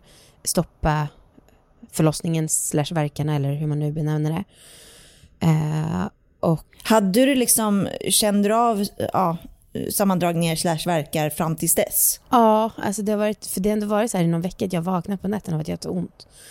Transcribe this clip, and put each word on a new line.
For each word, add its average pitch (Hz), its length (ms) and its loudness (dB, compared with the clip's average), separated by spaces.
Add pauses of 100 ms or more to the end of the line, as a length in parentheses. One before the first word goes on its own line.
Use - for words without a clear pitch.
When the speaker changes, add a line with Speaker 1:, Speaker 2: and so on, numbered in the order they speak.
(440)
Speaker 1:
stoppa 151 640 0 (840)
förlossningen 160 580 0
slash - 420 -2
verkarna, 151 440 -2
eller 139 200 0
hur 151 120 -4
man 147 120 -2
nu 147 120 -2
benämner 151 400 0
det. 180 120 -2 (1040)
Eh, 156 580 0 (340)
och 165 260 0 (180)
Speaker 2:
Hade 220 420 4
du 277 100 4
liksom, 214 520 2 (220)
kände 202 400 2
du 220 60 2
av, 226 300 2 (280)
ja, 170 240 0 (540)
sammandragningar 175 640 2
slash 160 300 0
verkar 156 440 0
fram 160 260 -2
tills 165 200 0
dess? - 440 0 (100)
Speaker 1:
Ja, 220 480 4
alltså 208 240 -4
det 202 100 -2
har 208 80 0
varit, 214 260 -2
för - 160 -6
det 208 80 2
har 208 40 2
ändå 214 140 -2
varit 214 240 0
så 190 60 -2
här 175 60 2
i 165 40 4
någon 170 140 0
vecka 185 240 -4
att 185 80 -4
jag 170 80 0
vaknat 185 400 -2
på 190 60 -4
natten 196 260 -4
av 156 60 0
att 160 80 -6
jag 175 160 -4
har 160 140 -6
ont. - 300 -8 (240)